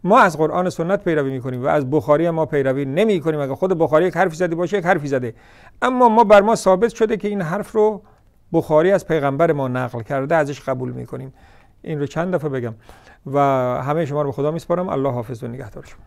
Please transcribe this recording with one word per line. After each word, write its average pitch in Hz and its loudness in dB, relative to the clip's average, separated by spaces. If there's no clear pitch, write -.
ما 202 6
از 175 4
قرآن 170 0
و - 0
سنت 190 -2
پیروی 151 0
می‌کنیم 127 -6
و 139 0
از 135 0
بخاری 151 2
ما 160 0
پیروی 135 -2
نمی‌کنیم. 160 0
اگه 135 -4
خود 185 -2
بخاری 160 4
یک 165 -2
حرفی 180 0
زده 170 -2
باشه، 175 -4
یک 175 -4
حرفی 170 0
زده، 123 -2
اما 247 4
ما، 226 4
بر 208 8
ما 214 2
ثابت 190 2
شده 220 0
که 202 -6
این 202 -4
حرف 175 -6
رو 214 0
بخاری 160 4
از 190 0
پیغمبر 156 0
ما 139 -2
نقل 123 -4
کرده، 139 -2
ازش 147 -2
قبول 127 -6
می‌کنیم. 127 -12
این 151 -8
رو 143 -2
چند 175 -4
دفعه 151 -2
بگم 120 -6
و 143 0
همه 151 -2
شما 143 -4
رو 143 -2
به 135 -6
خدا 143 -2
میسپارم. 175 -4
الله 135 -2
حافظ 120 -8
و 123 -10
نگهدار 127 -14
شما. - -20